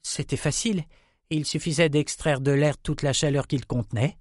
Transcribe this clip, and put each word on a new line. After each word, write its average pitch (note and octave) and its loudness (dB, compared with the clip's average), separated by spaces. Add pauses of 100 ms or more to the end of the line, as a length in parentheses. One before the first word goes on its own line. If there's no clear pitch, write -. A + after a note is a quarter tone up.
C'était - -4
facile. F3+ -2 (460)
Il D3+ -2
suffisait D#3+ 2
d'extraire D3 0
de C#3 2
l'air C#3+ 4
toute - -6
la C#3 0
chaleur C#3+ 0
qu'il C#3 -4
contenait. A#2+ -2